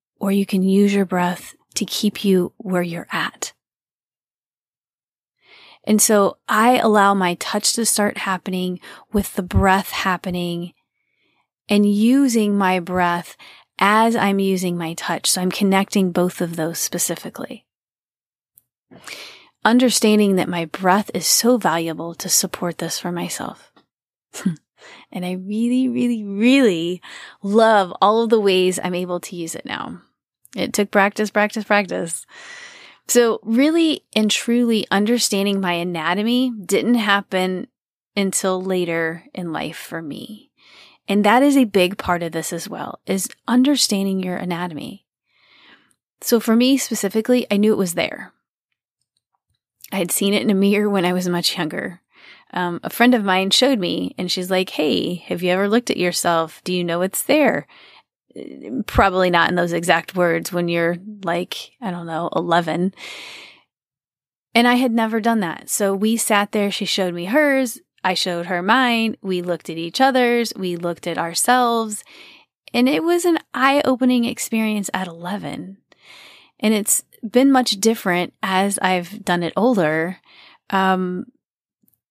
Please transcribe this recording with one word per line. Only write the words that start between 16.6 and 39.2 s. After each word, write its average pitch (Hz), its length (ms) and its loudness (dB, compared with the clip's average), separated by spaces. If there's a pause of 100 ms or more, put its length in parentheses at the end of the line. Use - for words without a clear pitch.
specifically. - 880 -8 (2000)
Understanding 214 720 2
that - 120 -2
my 170 160 -6
breath 185 500 0
is 175 120 -4
so 240 320 2
valuable 165 580 -4
to - 120 -12
support - 500 -2
this 165 200 -6
for 175 140 -6
myself. - 600 -10 (640)
<laughs> - 100 -14 (680)
And 180 140 -8
I 180 80 -6
really, 226 560 -2
really, 240 360 -2
really 196 800 2 (400)
love 208 580 4
all 214 220 4
of 226 80 -2
the 220 100 4
ways 185 380 2
I'm 180 160 -4
able 180 260 -4
to - 160 -14
use 165 180 -8
it - 100 -12
now. - 360 -10 (560)
It 196 160 -4
took 202 180 0
practice, 208 400 2
practice, 208 340 -2
practice. 180 600 -2 (800)
So 233 360 2
really 302 600 2 (100)
and 214 160 2
truly 233 600 0
understanding 202 720 0
my 180 140 -2
anatomy 180 800 -2 (120)
didn't 214 320 2
happen 196 720 0 (480)
until 185 460 0
later 170 720 -2